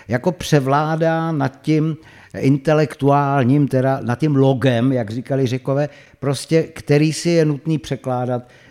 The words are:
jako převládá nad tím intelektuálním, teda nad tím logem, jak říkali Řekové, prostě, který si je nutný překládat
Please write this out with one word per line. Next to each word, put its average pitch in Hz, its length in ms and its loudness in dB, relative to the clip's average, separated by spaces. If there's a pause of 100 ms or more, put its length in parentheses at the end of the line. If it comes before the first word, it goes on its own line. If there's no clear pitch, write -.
jako 127 240 -2
převládá 160 1000 0
nad 139 300 -4
tím 156 340 0 (420)
intelektuálním, 139 1300 2
teda 131 340 0
nad 120 160 -4
tím 151 180 0
logem, 135 560 2
jak 117 180 -4
říkali 131 360 -2
Řekové, 135 420 -4 (300)
prostě, 143 440 -2
který 151 500 0
si 170 180 -4
je 165 140 4
nutný 151 340 -2
překládat 127 720 -6 (220)